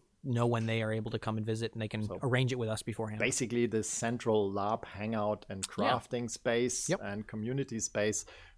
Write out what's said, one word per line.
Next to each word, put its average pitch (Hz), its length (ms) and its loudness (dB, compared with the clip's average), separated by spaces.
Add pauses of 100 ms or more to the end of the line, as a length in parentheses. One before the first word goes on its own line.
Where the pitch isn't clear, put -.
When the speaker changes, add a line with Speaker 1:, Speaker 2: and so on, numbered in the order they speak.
(240)
Speaker 1:
know 120 220 2
when 117 220 2
they 113 160 2
are 110 80 0
able 110 200 -2
to 110 80 -2
come 110 180 -2
and 110 80 -2
visit, 110 280 -2
and 113 80 -4
they 110 60 -2
can 107 160 -4
Speaker 2:
So 101 180 -4
Speaker 1:
arrange 127 300 2
it 123 80 -2
with 113 100 0
us 110 140 -2
beforehand. 107 360 -4
Speaker 2:
basically 120 460 2
this 107 240 2
central 113 600 2
larp 101 340 0
hangout 107 640 -2
and 95 160 -6
Speaker 1:
Yeah. - 80 -8
Speaker 2:
crafting 120 560 0
space 120 600 0
Speaker 1:
Yep. 156 120 2
Speaker 2:
and 101 240 -6
community 117 540 -4
space 104 460 0 (320)